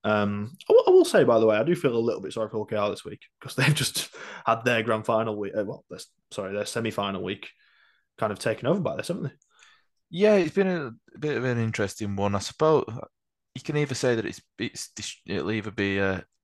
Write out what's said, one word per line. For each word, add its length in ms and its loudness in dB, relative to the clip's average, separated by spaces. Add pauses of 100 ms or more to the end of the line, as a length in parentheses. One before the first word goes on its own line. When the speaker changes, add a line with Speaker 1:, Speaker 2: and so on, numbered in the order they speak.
Speaker 1:
Um, 540 0 (120)
I, 40 4
w-, 160 8
I 20 4
will 140 10
say, 200 4
by 140 6
the 80 6
way, 100 6
I 60 2
do 140 2
feel 200 0
a 20 2
little 220 0
bit 120 -8
sorry 160 -4
for 180 -6
K 100 -6
R 140 0
this 140 -8
week, 160 -14 (200)
'cause 140 -14
<laughs> 20 -4
they've 180 4
just 400 -4 (300)
had 200 0
their 180 2
grand 240 -2
final 300 0
week. 200 -8
Uh, 80 0
well, 260 -10
their, 100 -14 (320)
sorry, 220 -8
their 120 -4
semi-final 560 -4
week 260 -8 (720)
kind 140 -2
of 60 -8
taken 280 -4
over 140 0
by 160 -4
this, 120 -8
haven't 160 -6
they? 80 -8 (800)
Speaker 2:
Yeah, 260 4
it's 180 0
been 140 2
a, 180 -2 (280)
a 40 -20
bit 180 -4
of 80 -2
an 140 0
interesting 580 -2
one, 180 0
I 40 0
suppose. 460 2 (680)
You 80 -12
can 140 -6
either 180 -2
say 220 2
that 100 -2
it's, 140 -8 (180)
it's 360 -8
dis-, 320 -12
it'll 260 -4
either 180 -4
be 280 -2
a, 260 0 (200)